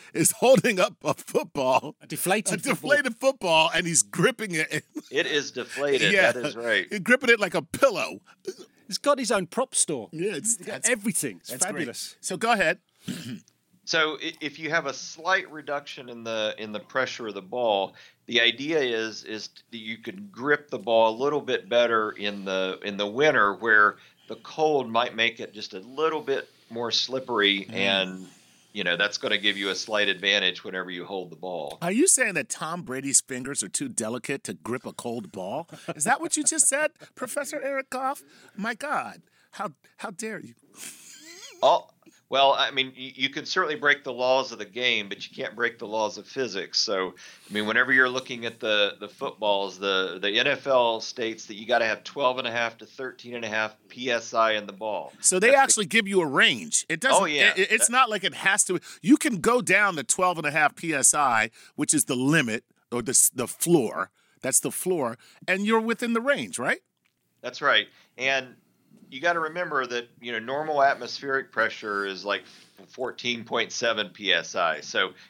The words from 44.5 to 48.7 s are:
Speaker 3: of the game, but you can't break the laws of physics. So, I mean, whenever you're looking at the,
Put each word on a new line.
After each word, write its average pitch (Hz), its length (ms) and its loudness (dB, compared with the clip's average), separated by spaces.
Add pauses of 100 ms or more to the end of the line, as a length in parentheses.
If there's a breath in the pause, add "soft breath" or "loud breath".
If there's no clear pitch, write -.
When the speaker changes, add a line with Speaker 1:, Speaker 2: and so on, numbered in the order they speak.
Speaker 3:
of 107 80 -12
the 104 60 -10
game, 113 440 0
but - 180 -10
you - 80 -20
can't 127 200 -8
break 117 240 -2
the 117 80 -10
laws 107 300 -2
of 104 100 -16
physics. 98 500 -4
So, 95 380 0 (340 loud breath)
I 92 40 -12
mean, 104 120 -2
whenever 123 260 2
you're 131 180 6
looking 123 360 -6
at 117 140 -10
the, 104 400 2